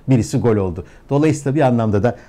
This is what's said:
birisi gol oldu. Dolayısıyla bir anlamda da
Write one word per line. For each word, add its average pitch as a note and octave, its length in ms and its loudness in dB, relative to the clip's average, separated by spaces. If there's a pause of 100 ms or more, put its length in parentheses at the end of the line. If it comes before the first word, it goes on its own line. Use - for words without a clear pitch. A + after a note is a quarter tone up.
birisi C3 300 0
gol A2 180 2
oldu. F#2 280 -4 (260)
Dolayısıyla C#3+ 440 0
bir D#3 60 0
anlamda A2+ 420 2
da A#2+ 140 -2 (120)